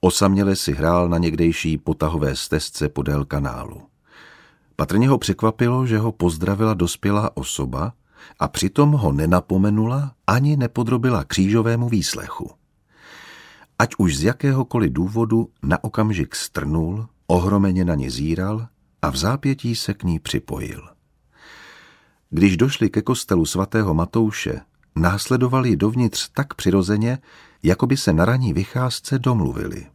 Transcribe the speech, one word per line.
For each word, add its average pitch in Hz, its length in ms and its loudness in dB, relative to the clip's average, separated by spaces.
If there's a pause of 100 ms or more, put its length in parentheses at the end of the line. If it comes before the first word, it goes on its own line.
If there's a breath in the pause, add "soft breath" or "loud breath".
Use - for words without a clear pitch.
Osaměle 98 560 2
si - 160 -4
hrál 85 360 2
na 85 100 0
někdejší 82 600 0
potahové 76 580 -2
stezce - 520 -4
podél 71 360 -2
kanálu. 69 580 -8 (920 loud breath)
Patrně 95 320 2
ho 135 100 4
překvapilo, 120 680 0
že 110 120 2
ho 113 140 0
pozdravila 95 640 0
dospělá 101 640 -2
osoba, 69 560 -6 (460 loud breath)
a - 100 -2
přitom 143 440 2
ho 104 200 2
nenapomenula 104 1000 2 (140)
ani 143 300 2
nepodrobila 120 680 0
křížovému 113 640 2
výslechu. - 640 -4 (1300 loud breath)
Ať 113 200 0
už 85 180 2
z 71 60 -4
jakéhokoliv 127 720 0
důvodu, 110 560 0 (140)
na 76 220 -2
okamžik 104 500 -2
strnul, 82 720 -4 (200)
ohromeně 92 580 2
na 87 100 0
ni 65 160 -4
zíral 90 580 -4 (340)
a 73 80 -2
v 65 60 -6
zápětí 123 600 -2
se - 180 -6
k - 80 -12
ní 85 160 -2
připojil. - 720 -8 (1400 loud breath)
Když 180 260 4
došli 135 340 2
ke 107 120 -2
kostelu 95 440 0
svatého 98 480 0
Matouše, 107 680 -2 (360)
následovali 123 800 2
dovnitř 110 560 0
tak - 220 -4
přirozeně, 104 640 0 (440 loud breath)
jako 92 240 2
by 135 100 2
se - 160 0
na 80 120 4
ranní 120 280 2
vycházce 123 680 -2
domluvili. 113 760 -2